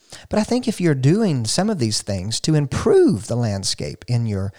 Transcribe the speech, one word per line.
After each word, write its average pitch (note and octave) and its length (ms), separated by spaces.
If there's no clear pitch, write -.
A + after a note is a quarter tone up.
But G#3 100
I G#3+ 40
think B3 240
if G#3+ 120
you're E3 160
doing C#3+ 500
some F#3+ 240
of G3+ 100
these A2 220
things G2 400
to D#3+ 140
improve D#3+ 720
the A#2 80
landscape G2 720
in A#2 180
your, G2 340